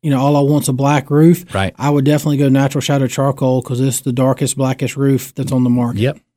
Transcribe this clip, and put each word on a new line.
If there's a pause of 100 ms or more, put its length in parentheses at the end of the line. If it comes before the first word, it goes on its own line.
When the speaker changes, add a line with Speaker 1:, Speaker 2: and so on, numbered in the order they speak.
Speaker 1:
you
know,
all
I
want's
a
black
roof,
Speaker 2:
Right.
Speaker 1:
I
would
definitely
go
Natural
Shadow
Charcoal
'cause
it's
the
darkest,
blackest
roof
that's
on
the
market.
Speaker 2:
Yep, (180)